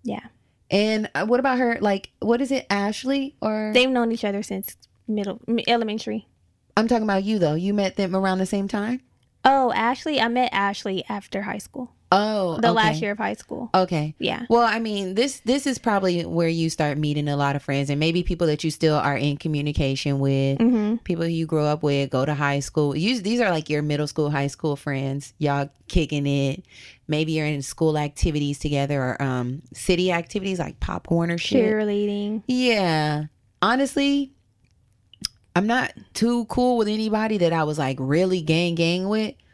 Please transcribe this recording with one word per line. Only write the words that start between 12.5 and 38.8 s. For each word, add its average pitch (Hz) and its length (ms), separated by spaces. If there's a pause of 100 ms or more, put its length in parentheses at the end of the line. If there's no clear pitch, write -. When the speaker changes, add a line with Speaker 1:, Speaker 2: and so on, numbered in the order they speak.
Speaker 1:
The 226 120
last 214 240
Speaker 2:
okay. - 40
Speaker 1:
year 208 120
of 208 60
high 208 160
school. - 400
Speaker 2:
Okay. 170 440
Speaker 1:
Yeah. - 300
Speaker 2:
Well, 233 140
I 220 160
mean, 202 360
this, 262 260
this 269 260
is 262 120
probably 185 460
where 165 240
you 165 220
start 147 260
meeting 147 320
a 143 80
lot 143 200
of 143 60
friends 139 280
and 143 100
maybe 165 220
people 170 240
that 151 180
you 160 60
still 156 240
are 143 220
in 143 200
communication 143 840
with, 135 380
Speaker 1:
Mm-hmm. 226 400
Speaker 2:
people 170 280
you 165 180
grew 156 200
up 151 180
with, 139 280
go 131 140
to 147 100
high 143 260
school. 143 360
You, 214 240
these 220 200
are, 208 100
like, 160 180
your 151 140
middle 147 240
school, 147 240
high 143 160
school 143 300
friends. 139 640
Y'all 143 320 (180)
kicking 147 380
it. 139 380 (440)
Maybe 156 240
you're 156 140
in 147 160
school 156 360
activities 147 600
together 139 440
or, 127 200
um, 127 400 (100)
city 180 400
activities 185 480
like - 200
popcorn 170 500
or 170 80
shit. - 260
Speaker 1:
Cheerleading. 208 840
Speaker 2:
Yeah. 175 800 (360)
Honestly, 277 720 (1300)
I'm 196 100
not 240 260 (220)
too 240 320
cool 247 300
with 220 100
anybody 220 520
that 170 140
I 160 120
was, 147 140
like, 135 200
really 175 420
gang 165 360
gang 175 320